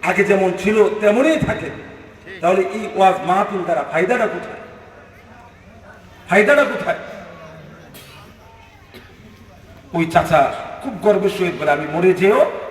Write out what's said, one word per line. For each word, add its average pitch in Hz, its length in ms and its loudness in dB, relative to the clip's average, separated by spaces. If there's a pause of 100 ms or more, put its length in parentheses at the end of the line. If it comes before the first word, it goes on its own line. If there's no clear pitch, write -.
আগে 180 220 2
যেমন 190 340 2
ছিল 214 420 2
তেমনই 254 380 2
থাকে, - 320 -4 (680)
তাহলে 185 220 2
এই 214 340 -6
ওয়াজ 190 180 4 (120)
মাহফিল 196 360 0
দ্বারা 160 280 -2
ফায়দাটা 202 360 0
কোথায়? - 340 -10 (1700)
ফায়দাটা 214 360 4
কোথায়? - 340 -6 (3000)
ওই 170 140 0
চাচা 160 460 2 (300)
খুব 233 200 -10
গর্বের 196 280 2
সহিত 175 300 -4
বলে, 151 100 0
"আমি 151 220 -2
মরে 180 200 2
যেও 208 380 2 (200)